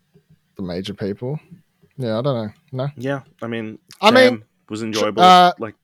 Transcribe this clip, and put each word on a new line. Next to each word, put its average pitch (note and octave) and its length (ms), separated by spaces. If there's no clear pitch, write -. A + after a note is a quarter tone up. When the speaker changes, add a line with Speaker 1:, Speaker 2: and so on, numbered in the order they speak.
Speaker 1:
the G2+ 60
major F#2+ 320
people. B2 440
Yeah, A2+ 220
I A#2+ 40
don't B2 240
know. G#2+ 60
No? C3 240
Speaker 2:
Yeah, C3+ 260
I A#2 60
mean, A2+ 320
Speaker 1:
I G#3 80
mean, B3+ 180
Speaker 2:
Sam - 40
was A2 140
enjoyable. G#2+ 400
Speaker 1:
uh, F3+ 360
Speaker 2:
Like, A2 160
a - 100